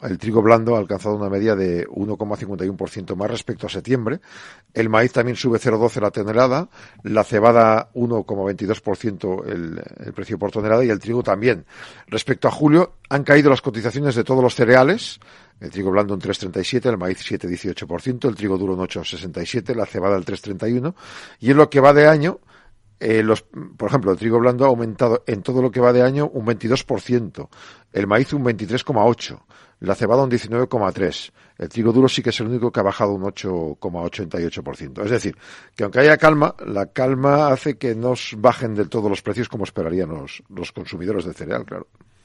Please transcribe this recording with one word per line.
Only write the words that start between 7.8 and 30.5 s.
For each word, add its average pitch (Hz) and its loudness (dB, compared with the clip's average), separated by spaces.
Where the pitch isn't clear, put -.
uno 117 -2
coma 98 -6
veintidós 98 -4
por 98 -4
ciento 98 -6
el, 85 -8
el - -12
precio 98 -8
por 98 -4
tonelada 110 2
y 123 2
el 104 0
trigo 117 -4
también. 101 0
Respecto 120 -2
a 110 0
julio, 151 2
han 139 -2
caído 147 6
las 127 4
cotizaciones 120 -2
de 113 0
todos 131 2
los 123 4
cereales, 127 4
el 87 -14
trigo 95 -4
blando 101 2
un 95 -6
tres 95 -4
treinta 92 -8
y 92 0
siete, 127 -2
el 110 0
maíz 90 -4
siete - -6
dieciocho 87 -8
por 85 -6
ciento, 127 -4
el 107 -2
trigo 95 -2
duro 95 -2
un 90 -4
ocho - -6
sesenta 87 -10
y 85 -8
siete, 120 -6
la 107 -4
cebada 98 -2
el 87 -6
tres 98 -8
treinta 101 -6
y 117 0
uno, 127 -4
y 117 4
en 139 6
lo 147 8
que 143 2
va 139 8
de 147 8
año, 156 4
eh, 110 2
los, 107 2
por 107 -4
ejemplo, 107 2
el 90 2
trigo 113 2
blando 123 2
ha 139 6
aumentado 117 0
en 101 -4
todo 127 -2
lo 127 2
que 123 -2
va 123 6
de 123 6
año 139 2
un 117 -6
veintidós 113 -2
por 107 -4
ciento, 120 -4
el 98 -2
maíz 113 2
un 143 -2
veintitrés 110 -2
coma 113 2
ocho, - -2
la 90 0
cebada 117 2
un 131 -2
diecinueve 120 -2